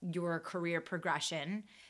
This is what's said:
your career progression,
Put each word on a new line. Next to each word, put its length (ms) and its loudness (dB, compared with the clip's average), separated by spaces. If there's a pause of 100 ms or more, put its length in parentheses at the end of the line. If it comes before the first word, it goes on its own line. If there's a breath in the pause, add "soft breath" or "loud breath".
your 380 2
career 420 0
progression, 840 0 (260 loud breath)